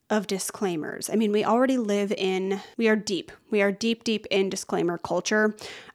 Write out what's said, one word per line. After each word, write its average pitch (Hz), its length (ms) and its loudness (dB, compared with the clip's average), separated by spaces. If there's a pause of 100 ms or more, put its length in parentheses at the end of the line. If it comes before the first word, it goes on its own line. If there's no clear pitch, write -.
of 208 180 0
disclaimers. - 800 -4
I - 60 -4
mean, 220 160 2
we 208 140 2
already 254 340 4
live 202 320 0
in, 190 500 -2 (160)
we 226 120 2
are 220 80 6
deep. 190 340 -4 (180)
We 208 140 2
are 202 80 4
deep, 226 320 -2
deep 214 260 -2
in 196 220 2
disclaimer 175 480 -2
culture. 214 560 0 (400)